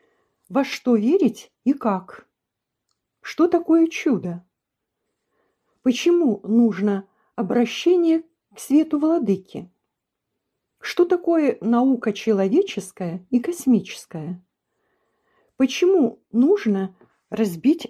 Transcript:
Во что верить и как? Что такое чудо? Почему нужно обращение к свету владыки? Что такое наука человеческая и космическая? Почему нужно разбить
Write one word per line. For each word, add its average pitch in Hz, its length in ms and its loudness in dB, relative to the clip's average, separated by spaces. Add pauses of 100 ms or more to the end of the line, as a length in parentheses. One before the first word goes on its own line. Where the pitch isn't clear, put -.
(480)
Во 254 160 -2
что 254 320 0
верить 254 560 0 (120)
и 269 100 2
как? 98 540 -6 (920)
Что - 260 0
такое 330 400 2
чудо? 175 580 -4 (1400)
Почему 311 640 0
нужно 202 640 0 (280)
обращение 320 840 0 (320)
к - 60 -20
свету 302 400 0
владыки? 240 720 -2 (1080)
Что - 260 0
такое 339 560 0
наука 233 520 0
человеческая 196 1160 -2
и 247 80 2
космическая? 208 1000 -4 (1160)
Почему 330 640 0 (120)
нужно 214 640 0 (340)
разбить 220 600 -2